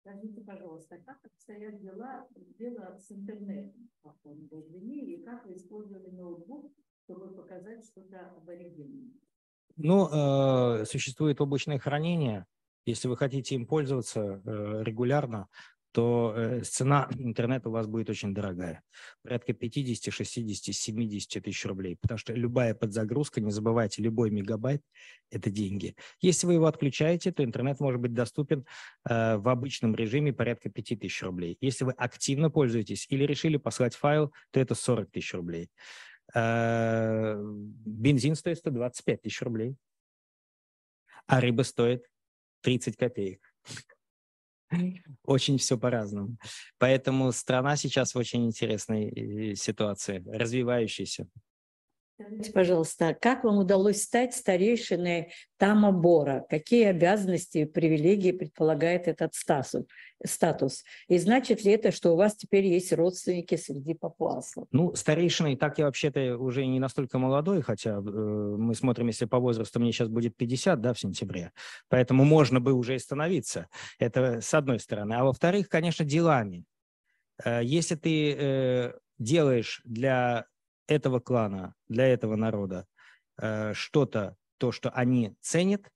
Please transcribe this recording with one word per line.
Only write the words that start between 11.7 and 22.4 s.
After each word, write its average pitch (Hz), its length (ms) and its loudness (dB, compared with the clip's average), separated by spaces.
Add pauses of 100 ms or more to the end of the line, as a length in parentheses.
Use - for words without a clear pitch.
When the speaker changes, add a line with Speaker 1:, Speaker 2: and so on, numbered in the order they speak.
Speaker 2:
хранение. 147 680 -2 (400)
Если 120 220 -4
вы 123 80 -2
хотите 135 400 -2
им 117 100 -4
пользоваться, 120 760 -2
э, 107 400 -6
регулярно, 117 640 -2 (480)
то, 117 400 2
э, 117 240 -2
цена 135 480 0 (100)
интернета 120 520 -2
у - 20 -6
вас 113 140 -2
будет 110 240 -4
очень 101 240 -4
дорогая. 90 480 -6 (400)
Порядка 117 320 -6
пятидесяти, 123 560 -6
шестидесяти, 104 600 -8
семидесяти 107 680 -6
тысяч - 240 -8
рублей. 95 320 -6
Потому - 220 -4
что - 160 -8
любая 120 400 0